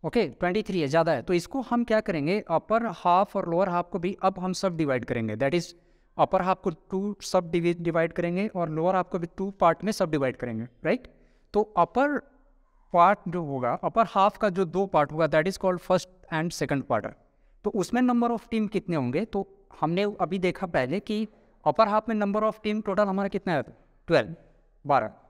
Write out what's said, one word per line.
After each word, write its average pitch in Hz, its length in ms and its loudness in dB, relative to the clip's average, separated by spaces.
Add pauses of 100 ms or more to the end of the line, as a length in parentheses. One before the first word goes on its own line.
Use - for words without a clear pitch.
ओके, 175 220 2
ट्वेंटी 180 340 -2
थ्री 185 180 -2
है, 147 60 0
ज़्यादा 160 260 2
है। 127 100 0
तो 185 120 0
इसको 175 260 -2
हम 240 240 -2
क्या 220 160 2
करेंगे, 180 500 -2
अपर 214 360 0
हाफ 180 500 2
और 185 140 -4
लोअर 180 180 2
हाफ 175 220 -2
को 196 80 -6
भी 180 240 -4
अब 190 160 0
हम 185 140 -2
सब 180 240 -2
डिवाइड 135 280 0
करेंगे। 113 320 -4
That 139 180 0
is, 170 200 -2 (440)
अपर 185 240 2
हाफ 185 200 0
को 196 80 0
टू 196 500 -6
सब 180 300 -2
डिवी-, 175 300 0
डिवाइड 165 320 0
करेंगे 180 360 -2
और 175 200 -4
लोअर 160 260 0
हाफ 180 140 0
को 190 100 -6
भी 170 80 -6 (100)
टू 190 140 -6
पार्ट 170 340 2
में 214 80 -2
सब 180 180 -2
डिवाइड 135 260 0
करेंगे, 120 320 -8 (160)
राइट? 196 300 -2 (380)
तो 208 100 2
अपर 240 720 0 (600)
पार्ट 180 240 6 (100)
जो 175 160 -4
होगा, 131 400 -2
अपर 220 220 2
हाफ 202 320 2
का 220 100 2
जो 190 160 0
दो 180 220 -2
पार्ट 151 260 2
होगा, 156 160 2
that 156 180 2
is 190 120 -6
called 180 240 -2
first 185 240 2 (280)
and 160 280 -4
second 139 200 -2
quarter। 110 300 -2 (520)
तो 208 60 -2
उसमें 233 320 0
number 240 380 2
of - 80 -20
team 220 220 -2
कितने 175 260 -2
होंगे? 135 280 -2
तो - 440 -8 (120)
हमने 170 220 0
अभी 196 360 -2
देखा 180 280 -2
पहले 160 340 -2
कि 214 280 -4 (380)
अपर 156 220 4
हाफ 214 200 0
में 226 80 -2
number 208 260 0
of 220 180 -2
team 214 220 -2
total 202 240 2
हमारा 196 220 -2
कितना 190 260 -4
है? 135 80 0 (440)
ट्वेल्व, 156 280 2 (520)
बारह। 123 240 2 (200)